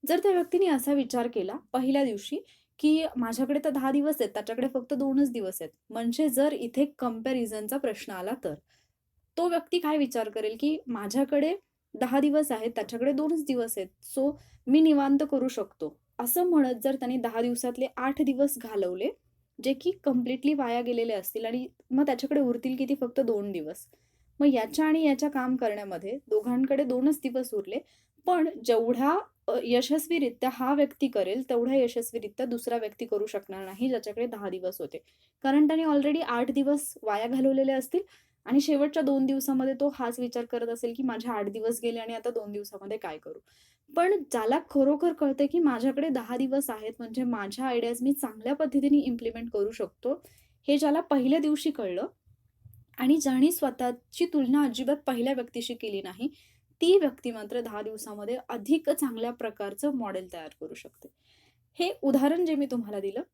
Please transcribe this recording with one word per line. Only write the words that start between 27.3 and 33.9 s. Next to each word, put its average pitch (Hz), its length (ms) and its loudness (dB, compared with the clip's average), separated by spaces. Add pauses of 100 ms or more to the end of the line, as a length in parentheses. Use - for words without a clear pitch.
उरले, 202 240 -4 (480)
पण 339 240 4 (160)
जेवढा, 240 540 2 (280)
अ, - 40 -2 (120)
यशस्वीरित्या 254 880 0
हा 254 200 0
व्यक्ती 285 340 2
करेल 220 420 -2
तेवढा 247 260 2
यशस्वीरित्या 233 680 -2
दुसरा 240 320 -4
व्यक्ती 214 280 -6
करू 208 200 -2
शकणार 196 400 -8
नाही 202 240 -4